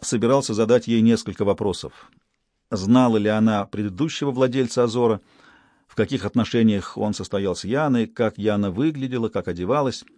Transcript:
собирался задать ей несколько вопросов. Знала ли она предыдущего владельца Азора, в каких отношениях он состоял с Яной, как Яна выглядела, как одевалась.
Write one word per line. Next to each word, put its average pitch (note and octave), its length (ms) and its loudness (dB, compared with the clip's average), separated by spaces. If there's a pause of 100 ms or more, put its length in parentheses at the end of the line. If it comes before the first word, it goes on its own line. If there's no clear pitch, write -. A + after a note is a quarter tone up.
собирался B2 540 0
задать A2+ 340 2
ей A#2 140 2
несколько A2 420 2
вопросов. G2 640 -4 (600)
Знала A#2 460 4
ли G#2 120 0
она G#2+ 380 2
предыдущего G#2+ 640 -4
владельца B2+ 540 0
Азора, A2+ 360 2 (640)
в - 80 -20
каких A2 300 -2
отношениях A2 720 0
он G#2+ 180 -4
состоял G2 420 -4
с - 80 -10
Яной, B2 420 0
как - 320 -2
Яна G#2 320 0
выглядела, B2+ 580 -2
как F#2+ 200 -4
одевалась. A2 560 -2 (140)